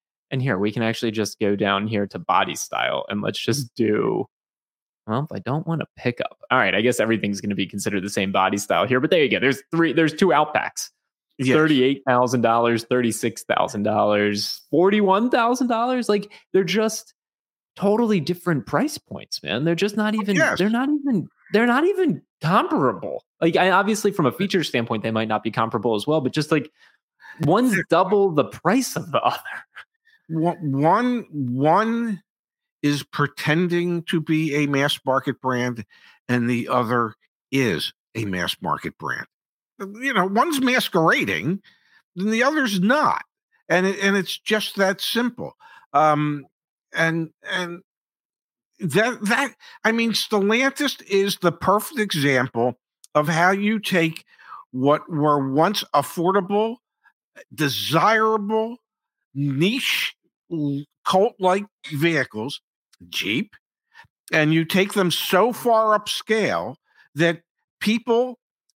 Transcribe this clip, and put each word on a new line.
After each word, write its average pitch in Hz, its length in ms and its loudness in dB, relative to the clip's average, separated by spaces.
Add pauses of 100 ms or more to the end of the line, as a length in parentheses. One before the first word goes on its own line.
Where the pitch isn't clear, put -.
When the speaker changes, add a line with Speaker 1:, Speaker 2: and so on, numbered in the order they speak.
(320)
Speaker 1:
And 131 100 -2
here, 123 160 0
we 104 140 0
can 120 100 -4
actually 113 300 -2
just 107 260 -4
go 101 160 0
down 98 320 0
here 101 220 -2
to - 100 -12
body 92 380 0
style, - 520 -4
and 104 140 -6
let's 101 160 -6
just 123 380 -4
do, 110 500 -2 (800)
well, 123 260 -4
I 104 60 -8
don't 139 260 -6
want 160 180 -4
a - 40 -8 (100)
pickup. - 420 -6 (120)
All 127 80 4
right, 95 160 4
I 101 60 2
guess 120 180 2
everything's 104 420 0
gonna 104 140 -4
be 95 140 -4
considered 101 340 -4
the 101 80 -6
same 98 220 -2
body 98 260 2
style 107 260 0
here, 123 140 2
but 143 120 0
there 175 120 4
you 127 80 2
go. 98 80 0
There's 127 320 0
three, 165 220 0
there's 156 220 2
two 190 140 4
Outbacks. - 640 0 (480)
Speaker 2:
Yes. 131 160 2
Speaker 1:
Thirty-eight 139 520 4
thousand 123 360 2
dollars, 117 420 2
thirty-six 120 600 -2
thousand 101 400 -2
dollars, 104 760 0 (100)
forty-one 202 600 2
thousand 247 380 0
dollars. 240 400 -2
Like, 208 220 -2 (220)
they're 190 100 4
just 214 520 -2 (600)
totally 208 460 2
different 165 460 -2
price 220 320 -2
points, - 440 -14
man. 104 220 -4
They're 170 100 0
just 202 220 -2
not 214 180 -2
even, 208 220 -2
Speaker 2:
Yes. 302 220 0
Speaker 1:
they're 190 100 2
not 247 220 -2
even, 277 360 -2 (280)
they're 226 120 4
not 254 180 2
even 370 360 0 (220)
comparable. 156 840 0 (160)
Like, 170 160 2
I, 180 140 4
obviously 202 420 2
from 175 140 2
a 120 40 4
feature 190 320 0
standpoint, 117 400 -2
they 113 80 -2
might 110 160 0
not 107 160 0
be 113 80 -4
comparable 113 440 0
as 104 120 -2
well, 151 140 2
but 156 120 -2
just, 156 200 -2
like, 151 180 0 (720)
one's 208 320 2
Speaker 2:
They're 185 160 0
Speaker 1:
double 190 420 4
the 147 140 2
price 233 500 0
of 143 160 -8
the 127 120 0
other. - 160 0 (880)
Speaker 2:
One, 160 540 -2
one, 226 480 2
one 170 920 0 (600)
is 147 200 0
pretending 170 1000 -2
to 165 160 -2
be 156 340 -2
a 147 120 0
mass 143 400 0
market 131 340 -2
brand, 123 460 -2 (420)
and 123 200 0
the 120 200 -2
other 120 460 0 (360)
is 120 440 0 (200)
a 113 120 -4
mass 90 340 -4
market 76 380 -6
brand. - 280 -8 (520)
You 220 340 -6
know, 190 140 0
one's 262 340 0
masquerading, 175 1000 0 (540)
and 202 160 -2
the 226 100 2
other's 254 380 0
not. 262 440 2 (440)
And 180 180 2
it, 190 140 -2
and 196 140 2
it's 190 240 -2
just - 380 -4
that 196 240 0
simple. 233 560 -6 (360)
Um, 147 520 2 (500)
and, 165 360 -2 (200)
and 175 300 -8 (1000)
that, 214 440 -2
that, 240 300 -2 (280)
I 220 80 2
mean, 226 220 0
Stellantis 240 960 0
is 196 300 0
the 175 120 2
perfect 208 480 0
example 135 800 0 (360)
of 151 140 2
how 175 220 4
you 208 300 0
take 165 440 -2 (460)
what 139 400 0
were 147 400 2
once 165 320 2 (120)
affordable, 196 800 0 (800)
desirable, 214 1200 0 (580)
niche, 143 800 -2 (380)
l-, 147 320 -4 (220)
cult-like 196 600 0 (260)
vehicles, 143 680 -2 (480)
Jeep, 104 480 -6 (760)
and 156 200 2
you 165 120 2
take 190 280 0
them 185 180 2
so 202 420 2
far 220 460 2
upscale 135 760 -4 (380)
that 165 260 0 (400)
people 233 580 0 (380)